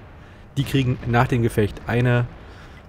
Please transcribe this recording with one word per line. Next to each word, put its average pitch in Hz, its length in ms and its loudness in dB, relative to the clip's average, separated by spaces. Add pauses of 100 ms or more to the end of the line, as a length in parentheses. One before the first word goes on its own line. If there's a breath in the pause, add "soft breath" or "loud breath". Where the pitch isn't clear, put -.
(560 loud breath)
die 139 80 0
kriegen 127 420 0
nach 120 220 4
dem 120 140 2
Gefecht 110 440 0
eine, 120 400 2 (640 loud breath)